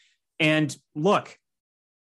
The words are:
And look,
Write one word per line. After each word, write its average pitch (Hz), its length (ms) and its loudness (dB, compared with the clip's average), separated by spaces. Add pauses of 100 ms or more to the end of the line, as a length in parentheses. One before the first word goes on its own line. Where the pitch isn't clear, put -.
(380)
And 156 360 0 (200)
look, 156 420 0 (680)